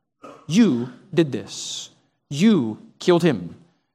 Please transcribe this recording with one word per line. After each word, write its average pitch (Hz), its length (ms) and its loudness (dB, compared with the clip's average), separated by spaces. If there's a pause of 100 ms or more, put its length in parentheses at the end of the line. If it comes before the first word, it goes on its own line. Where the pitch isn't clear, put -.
(460)
"You 147 440 2 (220)
did 151 200 0
this. - 580 -12 (400)
You 147 480 2 (220)
killed 170 240 2
him. 90 320 -2 (380)